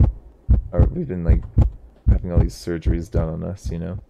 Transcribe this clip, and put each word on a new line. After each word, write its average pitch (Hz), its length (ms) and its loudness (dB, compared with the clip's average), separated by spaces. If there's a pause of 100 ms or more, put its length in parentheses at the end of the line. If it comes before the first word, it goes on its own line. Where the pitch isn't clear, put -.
(720)
or 90 140 2
we've 160 200 -2
been, 90 160 -6
like, 82 220 2 (640)
having 92 240 0
all 87 60 2
these - 160 0
surgeries 85 540 -4
done 82 200 -2
on 82 160 -8
us, 90 260 -10
you 82 80 -6
know? 87 200 -8 (120)